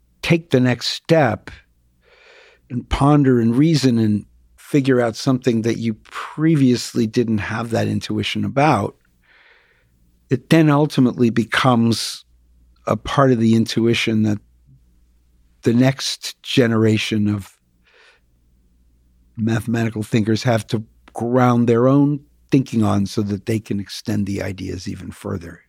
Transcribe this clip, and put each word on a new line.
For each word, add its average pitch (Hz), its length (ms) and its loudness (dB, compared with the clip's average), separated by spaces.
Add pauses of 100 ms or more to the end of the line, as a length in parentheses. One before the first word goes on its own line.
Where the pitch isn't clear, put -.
(220)
take 165 280 -2
the 131 100 4
next 123 280 0
step 135 640 0 (1200)
and 123 200 -8
ponder 139 500 4
and 117 160 2
reason 131 420 2
and 104 280 0 (320)
figure 131 420 0
out 117 160 -2
something 123 460 0
that 110 160 -2
you 113 160 -4
previously 127 1120 0
didn't 113 300 -2
have 107 320 -6
that 110 180 -2
intuition 107 560 -4
about. 113 540 0 (1300)
It 127 200 -4
then 160 200 4
ultimately 135 600 2
becomes 117 960 0 (600)
a 110 120 0
part 135 340 0
of 117 80 0
the 113 160 4
intuition 113 680 0
that 107 160 -2 (1200)
the 120 120 2
next - 680 -2
generation 110 840 2
of 101 300 -6 (1800)
mathematical 113 640 -2
thinkers 110 400 0
have 113 240 0
to 110 160 -4 (300)
ground 120 540 2
their 120 200 4
own 143 320 2 (320)
thinking 117 320 0
on 101 220 0
so 110 160 -4
that 101 240 -6
they 110 140 -4
can 104 200 -8
extend 104 460 -6
the 98 160 -6
ideas 95 460 -10
even 92 240 -12
further. 87 580 -12